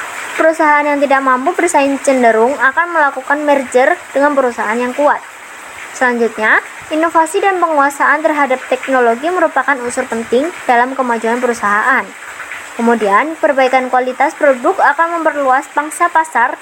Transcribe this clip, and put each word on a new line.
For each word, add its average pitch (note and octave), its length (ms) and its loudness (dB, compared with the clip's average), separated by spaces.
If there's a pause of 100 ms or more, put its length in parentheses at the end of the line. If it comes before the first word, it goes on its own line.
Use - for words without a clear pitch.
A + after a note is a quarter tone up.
(380)
perusahaan D#4 480 2
yang C#4+ 160 0
tidak C#4 160 4
mampu C4+ 400 0
bersaing C#4 400 2
cenderung B3 560 2
akan D4+ 400 0
melakukan C#4+ 480 0
merger C#4 560 2 (160)
dengan C#4+ 240 2
perusahaan A#3 400 -2
yang B3 160 -4
kuat. - 400 0 (600)
Selanjutnya, A#3 640 0 (320)
inovasi D#4+ 480 0
dan F#4+ 240 0
penguasaan C#4+ 560 2
terhadap D4 480 0
teknologi B3+ 640 0
merupakan D4 480 0
unsur A#3+ 320 -6
penting A#3 400 -2 (160)
dalam B3 320 2
kemajuan A#3 400 -2
perusahaan. A#3 640 0 (720)
Kemudian, A#3 640 2
perbaikan C4 480 2
kualitas B3+ 480 0
produk C#4+ 400 2
akan E4 480 0
memperluas C#4+ 480 0
pangsa D#4 400 -2
pasar D#4 520 0